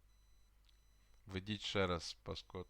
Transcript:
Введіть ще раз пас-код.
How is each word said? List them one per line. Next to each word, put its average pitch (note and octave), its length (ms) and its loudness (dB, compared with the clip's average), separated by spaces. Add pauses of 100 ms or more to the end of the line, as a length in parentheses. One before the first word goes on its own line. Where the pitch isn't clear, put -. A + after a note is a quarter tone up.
(1300)
Введіть F#2+ 340 -2
ще G2 260 4
раз F2 360 0
пас-код. F#2 480 -6